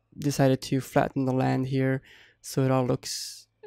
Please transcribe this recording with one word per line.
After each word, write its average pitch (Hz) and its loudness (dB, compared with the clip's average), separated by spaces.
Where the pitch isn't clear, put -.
decided 139 2
to 135 -2
flatten - 0
the 131 0
land 131 0
here 131 0
so - -2
it 131 2
all 131 2
looks - -6